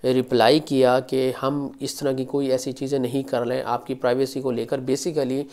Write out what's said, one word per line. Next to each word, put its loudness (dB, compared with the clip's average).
रिप्लाई 4
किया 4
कि 0
हम -4
इस -8
तरह 0
की -2
कोई -2
ऐसी 0
चीज़ें -4
नहीं -2
कर -2
रहे -2
हैं -4
आपकी -4
प्राइवेसी 0
को -2
लेकर, -2
basically -2